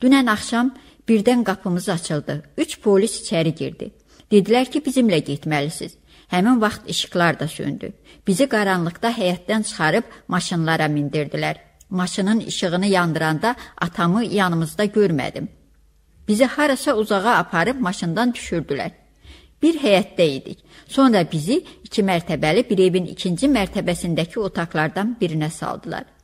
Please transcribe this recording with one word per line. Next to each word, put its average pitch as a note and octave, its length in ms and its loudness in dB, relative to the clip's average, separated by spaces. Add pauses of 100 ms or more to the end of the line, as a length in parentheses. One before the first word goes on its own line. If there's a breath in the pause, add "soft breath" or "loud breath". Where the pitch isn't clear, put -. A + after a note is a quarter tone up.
Dünən C4 300 6
axşam A#3+ 420 0 (340 loud breath)
birdən A3+ 400 4
qapımız F3+ 420 -2
açıldı. D#3 520 -4 (160)
Üç - 240 -4
polis G3+ 400 2
içəri E3 340 0
girdi. - 360 -10 (400 soft breath)
Dedilər G#3+ 400 4
ki, D4+ 140 -4
bizimlə A#3+ 380 2
getməlisiniz. D3 720 -6 (360 soft breath)
Həmin G#3+ 300 4
vaxt G#3+ 260 -2
işıqlar E3+ 520 -2
da - 80 -4
söndü. - 440 -8 (360 soft breath)
Bizi G#3+ 200 2
qaranlıqda F#3+ 680 0
həyətdən G3+ 520 -2
çıxarıb F3 380 0 (220 loud breath)
maşınlara D#3+ 600 0
mindirdilər. D3+ 680 -4 (340)
Maşının F#3 500 0
işığını F3+ 480 -2
yandıranda E3+ 680 0 (220 loud breath)
atamı F3 480 0
yanımızda F3 600 0
görmədim. F#3 640 0 (800)
Bizi G#3+ 180 4
harasa D4 480 0
uzağa G#3+ 420 2
aparıb F#3+ 440 0
maşından F#3+ 520 -2
düşürdülər. - 600 -6 (680 soft breath)
Bir E4 220 4
həyətdə F#3 420 4 (120)
idik. - 260 -14 (240 loud breath)
Sonra A#3 440 4
bizi F3 340 -2 (180 loud breath)
iki - 180 -2
mərtəbəli E3+ 680 0
bir F#3+ 100 2
evin F#3 260 2
ikinci F3+ 420 -4
mərtəbəsindəki F3+ 920 -2
otaqlardan F#3 840 -2
birinə D#3 280 -2
saldılar. - 560 -8 (180)